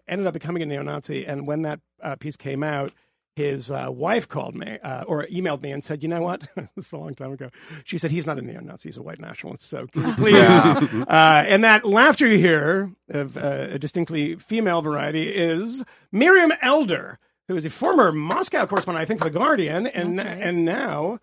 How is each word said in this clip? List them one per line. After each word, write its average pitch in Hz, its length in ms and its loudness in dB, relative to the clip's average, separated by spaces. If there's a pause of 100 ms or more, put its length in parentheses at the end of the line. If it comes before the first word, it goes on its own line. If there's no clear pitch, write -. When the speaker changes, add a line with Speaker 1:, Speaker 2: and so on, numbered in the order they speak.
Speaker 1:
ended 185 200 -6
up 165 40 -2
becoming 165 300 -8
a 156 40 -6
neo-Nazi, 143 600 -8
and 143 200 -8
when 151 160 -4
that, 151 180 -6 (220)
uh, 151 140 -8
piece 147 200 -12
came 139 260 -8
out, 143 300 -4 (440)
his, 139 340 -6
uh, 135 200 -8
wife 165 380 -4
called 127 260 -10
me, 123 280 -12
uh, 127 260 -10
or 147 180 -4
emailed 170 360 -6
me 143 100 -10
and 143 100 -10
said, 151 200 -10
"You 160 60 -6
know 170 120 -4
what?" 175 300 -6
<laughs> - 60 -20 (200)
This 196 100 -14
is - 60 -16
a 156 60 -14
long 156 160 -14
time 135 180 -14
ago. 131 160 -14 (360)
She - 120 -8
said, 160 140 -4
"He's 160 160 -2
not 147 120 -6
a 107 40 -10
neo-Nazi, - 480 -14
he's - 60 -18
a - 60 -16
white - 180 -16
nationalist, - 480 -16
so 127 180 -12
can - 200 -4
you 240 80 -2
Speaker 2:
<laughs> - 20 -6
Speaker 1:
please?" 214 180 8
Speaker 2:
Yeah. 165 720 6
Speaker 1:
Uh, 156 380 8
and 202 180 4
that 220 220 6
laughter 254 400 6
you 214 120 6
hear 170 520 2 (180)
of, 139 280 -6
uh, 139 340 -6
a 143 80 -8
distinctly 156 580 -4
female 196 460 -2
variety 151 520 -4
is 196 500 -2 (280)
Miriam 330 480 6
Elder, 247 580 -2 (300)
who 185 80 -4
is 156 80 -4
a 160 60 -6
former 262 420 2
Moscow 208 540 -2
correspondent, 175 360 -4
I 160 40 -4
think, 196 140 -4
for 165 100 -2
The 156 80 -4
Guardian, 208 480 0
and, 175 320 -4
Speaker 3:
That's - 100 -6
right. 175 140 -10
Speaker 1:
and 175 220 -2
now 190 580 -4